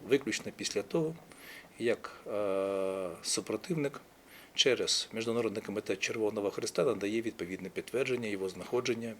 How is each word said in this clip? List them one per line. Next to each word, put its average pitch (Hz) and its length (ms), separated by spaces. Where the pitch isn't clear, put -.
виключно 110 480
після 101 260
того, 165 320
як, - 340
е, 98 840
супротивник 139 760
через - 580
Міжнародний 113 500
комітет 104 380
Червоного 107 500
Хреста - 340
надає 110 380
відповідне 92 460
підтвердження 120 600
його 95 200
знаходження 113 720